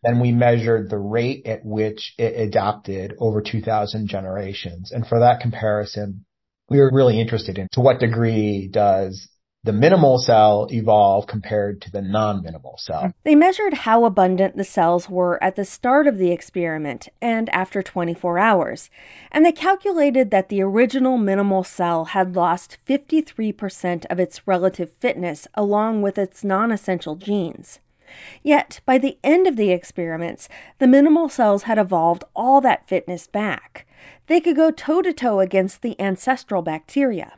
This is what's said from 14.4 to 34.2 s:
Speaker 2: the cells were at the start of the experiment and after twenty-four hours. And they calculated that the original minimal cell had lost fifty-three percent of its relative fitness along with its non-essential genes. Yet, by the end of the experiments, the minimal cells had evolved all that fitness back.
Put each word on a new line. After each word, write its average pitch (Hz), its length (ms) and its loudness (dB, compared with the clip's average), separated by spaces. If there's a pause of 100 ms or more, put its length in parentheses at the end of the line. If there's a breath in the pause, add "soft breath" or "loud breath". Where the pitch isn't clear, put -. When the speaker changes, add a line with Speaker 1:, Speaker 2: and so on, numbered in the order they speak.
Speaker 2:
the 196 60 -6
cells 175 480 0
were 180 320 -2
at 190 140 -2
the 202 80 -6
start 277 420 0
of 240 100 2
the 185 140 0
experiment 160 800 -6 (120)
and 226 300 -2
after 185 320 -4
twenty-four 175 560 -4
hours. 190 500 0 (440 loud breath)
And 311 120 4
they 339 60 6
calculated 320 800 0
that 190 180 0
the 196 140 -2
original 254 560 0
minimal 196 460 0
cell 170 420 -2
had 185 300 -2
lost 175 480 -2
fifty-three 277 680 -4
percent 185 560 -6
of 180 120 -4
its - 260 -4
relative 185 460 -2
fitness 175 640 -6
along 208 480 -2
with 196 160 -4
its 196 260 -6
non-essential 190 720 -4
genes. 190 640 -8 (640 loud breath)
Yet, - 440 0
by 262 100 4
the 269 260 0
end 359 240 4
of 285 100 0
the 208 140 0
experiments, 170 800 -6 (300 loud breath)
the 269 80 4
minimal 302 420 6
cells 208 360 2
had 220 120 0
evolved 175 480 0 (100)
all 262 280 4
that - 260 0
fitness 180 380 -4
back. - 600 -6 (420 soft breath)